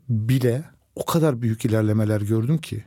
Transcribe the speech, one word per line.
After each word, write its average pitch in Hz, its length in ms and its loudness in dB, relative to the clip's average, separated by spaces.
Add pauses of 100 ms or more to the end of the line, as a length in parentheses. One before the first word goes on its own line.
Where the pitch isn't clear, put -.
bile 123 560 0 (300)
o - 100 -8
kadar 151 380 0
büyük 113 220 -2
ilerlemeler 107 560 2
gördüm 113 380 0
ki 110 280 -10